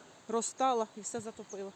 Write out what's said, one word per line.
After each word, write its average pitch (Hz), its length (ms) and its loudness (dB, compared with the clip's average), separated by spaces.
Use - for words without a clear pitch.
розтала 233 600 2
і 214 40 -10
все 233 180 -4
затопила. 208 560 -8